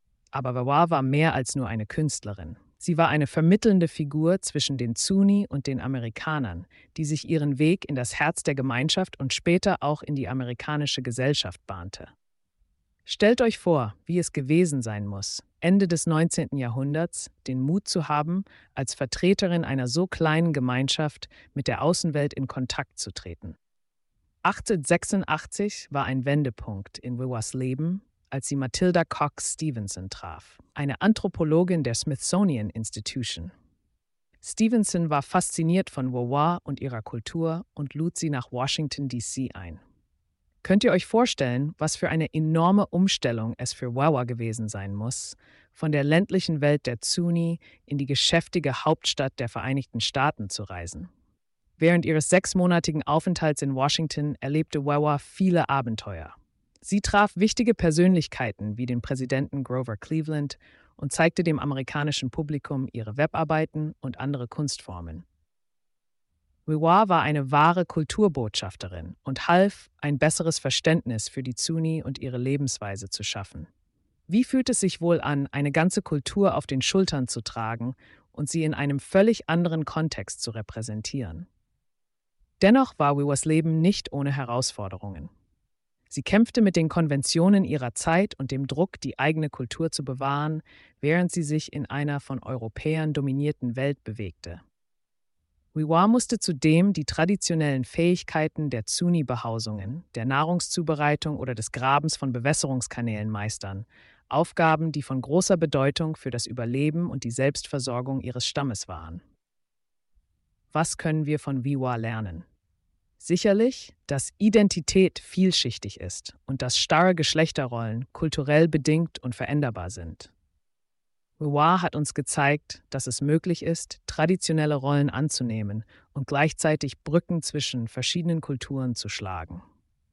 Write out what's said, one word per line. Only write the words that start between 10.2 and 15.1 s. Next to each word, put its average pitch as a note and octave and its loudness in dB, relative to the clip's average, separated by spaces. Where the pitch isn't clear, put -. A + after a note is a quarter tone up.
amerikanische C3+ -4
Gesellschaft B2 -2
bahnte. F2+ -12
Stellt A3+ 4
euch A#3 2
vor, C3+ 2
wie E3+ 0
es E3+ -2
gewesen D3+ 2
sein G#2 -4
muss, G2+ -8